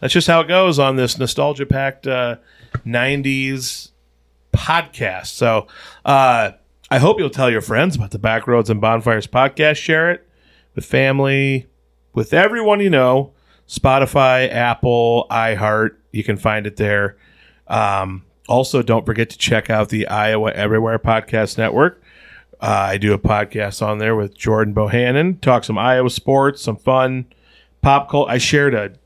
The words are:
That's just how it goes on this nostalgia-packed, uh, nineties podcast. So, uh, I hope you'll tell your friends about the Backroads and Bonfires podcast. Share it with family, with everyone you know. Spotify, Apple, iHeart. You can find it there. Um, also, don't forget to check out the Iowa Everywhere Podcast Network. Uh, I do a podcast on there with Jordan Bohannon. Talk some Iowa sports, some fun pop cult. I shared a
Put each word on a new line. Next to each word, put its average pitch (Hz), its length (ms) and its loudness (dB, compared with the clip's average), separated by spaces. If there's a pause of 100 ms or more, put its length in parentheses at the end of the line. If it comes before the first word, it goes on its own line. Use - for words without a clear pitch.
That's 135 140 -4
just 170 120 2
how 165 140 4
it 151 80 -2
goes 180 300 2
on 135 180 2
this 127 220 -2
nostalgia-packed, 135 880 -4
uh, 123 300 -4 (640)
nineties 135 880 -6 (600)
podcast. 127 760 -2
So, 113 380 0 (380)
uh, 123 480 4 (380)
I 135 80 2
hope 196 200 4
you'll 151 120 -2
tell 131 200 0
your 110 100 0
friends 139 360 -2
about 104 160 -6
the 104 60 -10
Backroads 113 520 0
and 104 100 0
Bonfires 113 460 0
podcast. 147 500 2
Share 165 340 0
it - 160 -6 (480)
with - 120 -8
family, 135 800 0 (480)
with 113 180 -2
everyone 208 480 2
you 202 100 2
know. 135 420 2 (360)
Spotify, 131 840 2
Apple, 117 800 0
iHeart. 110 680 0 (140)
You 104 140 -6
can 101 140 -2
find 107 280 -2
it 104 100 -10
there. 104 420 0 (480)
Um, 98 580 -2 (240)
also, 127 320 2
don't 113 240 0
forget 113 240 -2
to - 80 -20
check - 320 -2
out 110 220 0
the 107 180 -4
Iowa 107 440 0
Everywhere 110 460 0
Podcast 110 600 -2
Network. 127 440 0 (600)
Uh, 101 300 0
I 98 40 -2
do 104 160 0
a 101 60 2
podcast 104 680 -2
on 107 120 -4
there 110 180 -2
with 101 180 -6
Jordan 107 400 -2
Bohannon. 123 680 0
Talk 123 220 2
some 110 120 -4
Iowa 127 320 2
sports, 135 540 0
some 107 140 -4
fun 131 500 0 (560)
pop 143 280 4
cult. 143 200 0
I 123 80 0
shared 143 360 2
a 101 200 -4 (120)